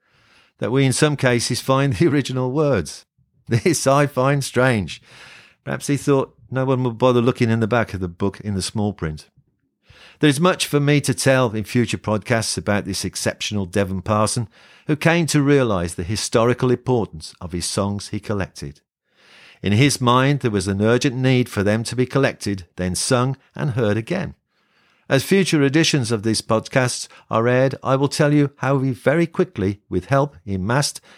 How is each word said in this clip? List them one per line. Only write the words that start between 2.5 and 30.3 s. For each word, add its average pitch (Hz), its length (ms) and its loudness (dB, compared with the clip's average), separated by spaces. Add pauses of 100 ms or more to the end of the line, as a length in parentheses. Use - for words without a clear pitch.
This 135 360 0
I 139 220 4
find 135 340 0
strange. 120 600 0 (640)
Perhaps 139 220 -6
he 143 100 0
thought 135 360 0 (160)
no 131 140 -2
one 131 220 0
would 113 120 -4
bother 123 240 4
looking 117 280 2
in 113 100 2
the 113 80 2
back 113 260 0
of 92 60 -6
the 90 80 -4
book 92 320 -4
in 104 140 -6
the 95 80 -2
small 104 320 -2
print. 78 360 -8 (920)
There 151 100 4
is 139 100 2
much 175 260 2
for 147 140 0
me 143 220 2
to 139 120 0
tell 131 380 2
in 107 140 -6
future 117 320 0
podcasts 107 600 -2
about 98 280 -2
this 95 180 -6
exceptional 101 640 -4
Devon 95 360 -2
parson 107 460 0 (400)
who 156 80 0
came 165 320 2
to 147 160 2
realise 117 500 2
the 90 100 -8
historical 117 680 0
importance 120 720 -2
of 85 100 -10
his 87 140 -6
songs 101 420 -4
he 107 140 -8
collected. 92 580 -8 (840)
In 98 120 0
his 131 260 4
mind, 127 400 2
there 120 120 -2
was 101 180 -2
an 98 120 -2
urgent 120 360 2
need 127 320 2
for 101 140 -2
them 107 200 0
to 117 140 -8
be 127 80 0
collected, 104 600 -2 (120)
then 90 180 -4
sung 131 400 0 (200)
and 143 160 -4
heard 107 260 0
again. 117 380 -6 (760)
As 135 160 2
future 185 360 2
editions 139 520 2
of 104 100 -2
these 110 180 0
podcasts - 680 -2 (200)
are 113 200 2
aired, 127 340 2
I 131 140 0
will 139 100 0
tell 147 260 0
you 143 240 2
how 135 220 0
he 131 120 0
very 160 360 0
quickly, 101 600 -2
with 92 160 -2
help, 139 320 0 (100)